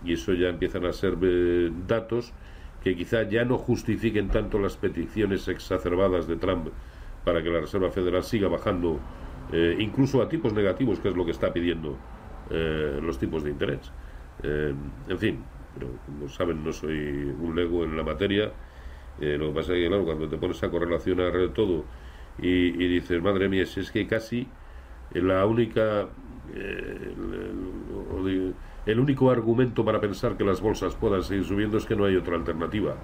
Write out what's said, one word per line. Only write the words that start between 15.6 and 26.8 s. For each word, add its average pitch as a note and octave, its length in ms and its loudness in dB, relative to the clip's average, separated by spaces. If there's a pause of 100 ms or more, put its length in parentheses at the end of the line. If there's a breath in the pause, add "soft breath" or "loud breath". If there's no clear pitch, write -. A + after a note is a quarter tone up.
pero - 140 -8 (180)
como C#2+ 220 -10
saben, E2 360 -2
no D#2 80 -2
soy C#2+ 680 -4
un E2 160 -2
lego F2 280 2
en D#2+ 120 -2
la D#2+ 60 -2
materia. G2 500 0 (680 loud breath)
Eh, D2 160 0
lo D2+ 120 0
que C#2+ 60 -2
pasa D#2+ 180 0
es F2+ 60 4
que, E2+ 100 4
claro, G2 160 4
cuando D#2 240 -2
te D#2 80 -2
pones F2+ 260 -2
a G2+ 80 0
correlacionar E2+ 600 2 (220)
todo F2+ 300 2 (560 loud breath)
y, F2+ 280 4 (140)
y F2+ 60 4
dices, F2 320 2
"Madre G2 280 2
mía, F#2+ 180 2
si - 140 -6
es F2+ 100 -6
que G#2+ 160 4
casi A#2+ 400 -2 (680 loud breath)
la F#2+ 320 4
única, A2 640 2 (460)
eh, F#2+ 600 -8